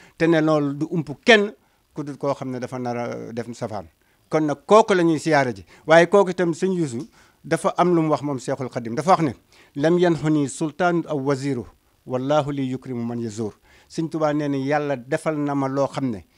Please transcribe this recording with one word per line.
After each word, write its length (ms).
te 100
ne 140
loolu 320
du 180
ump 180
kenn 280
ku 100
dul 140
koo 160
xam 180
ne 80
dafa 200
nar 180
a 360
def 200
safaan. 340
Kon 160
nag 200
kooku 280
la 100
ñuy 160
siyaare 360
ji, 100
waaye 200
kooku 240
itam 220
sëñ 240
Youssou 300
dafa 340
am 180
lu 60
mu 80
wax 120
moom 180
Seexul 300
Xadim, 260
dafa 160
wax 100
ne, 120
"Lam 220
yanhuni 520
sultaan 580
aw 100
waziru, 480
wallahu 460
li 200
yukrimu 320
man 180
yazur." 320
Sëñ 200
Tuubaa 240
nee 160
na, 80
"Yàlla 400
defal 400
na 180
ma 120
loo 200
xam 240
ne 140